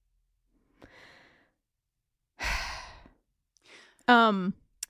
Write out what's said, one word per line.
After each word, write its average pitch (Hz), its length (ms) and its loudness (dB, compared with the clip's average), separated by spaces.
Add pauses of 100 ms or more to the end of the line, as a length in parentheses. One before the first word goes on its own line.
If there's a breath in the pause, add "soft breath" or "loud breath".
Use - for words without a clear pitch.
(2500 soft breath)
<sighs> - 40 -10 (1600 loud breath)
Um, 214 460 4 (360)